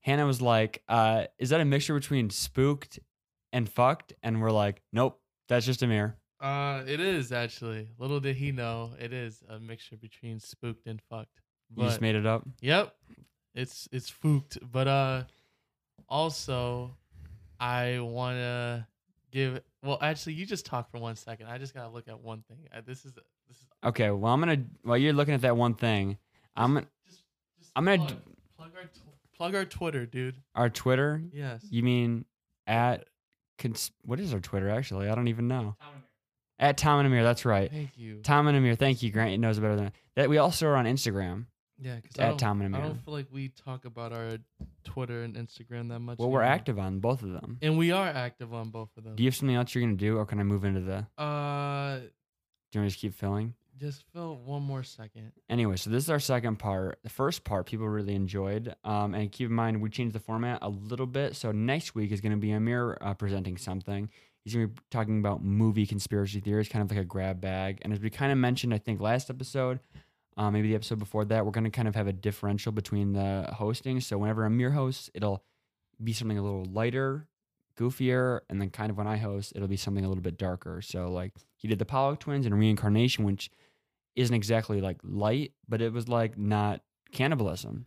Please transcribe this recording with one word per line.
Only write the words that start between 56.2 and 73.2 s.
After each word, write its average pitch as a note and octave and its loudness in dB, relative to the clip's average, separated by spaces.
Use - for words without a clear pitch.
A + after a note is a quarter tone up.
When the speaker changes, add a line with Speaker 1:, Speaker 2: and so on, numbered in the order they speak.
Speaker 1:
part. F#2+ -4
The G#2+ -14
first C#3+ -2
part G2 -2
people A2 -4
really G#2 -2
enjoyed. G2 -2
Um, G#2 0
and G#2 -2
keep B2 -4
in A#2 0
mind, A2+ 2
we G#2+ -2
changed A#2 -2
the A2 -4
format A#2 -4
a G2+ -4
little G#2+ -6
bit. C#3 -2
So A2+ -4
next B2 0
week G#2+ 0
is G2+ -2
gonna G#2+ 2
be G#2+ 0
Amir, A#2 0
uh, G2+ -4
presenting F#2+ -2
something. G2 -6
He's G#2+ -8
gonna A2+ 2
be A2 -8
talking A2 0
about G2+ 0
movie G#2 4
conspiracy G2+ -2
theories, G#2 0
kind G#2 0
of G2 -2
like G2+ -2
a F#2+ 0
grab F#2+ -4
bag. F#2+ -4
And G#2+ -4
as G2+ 0
we G#2+ -2
kinda C#3 0
mentioned, B2+ 2
I A2 2
think, G#2+ -4
last A#2+ 0
episode, B2+ -4
uh, G#2 2
maybe G#2+ 2
the A2 4
episode G#2+ -4
before G#2 -2
that, G#2+ 2
we're G#2 -2
gonna A2+ 0
kind A#2 0
of G2+ -2
have G#2 0
a F#2+ -2
differential G2+ -2
between G2+ 0
the G2 -2